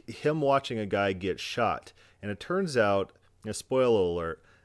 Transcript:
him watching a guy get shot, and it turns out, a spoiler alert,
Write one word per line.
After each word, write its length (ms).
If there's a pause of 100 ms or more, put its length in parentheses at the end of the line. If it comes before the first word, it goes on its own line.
him 340
watching 380
a 80
guy 260
get 260
shot, 540 (300)
and 80
it 100
turns 380
out, 340 (320)
a 80
spoiler 480
alert, 420 (220)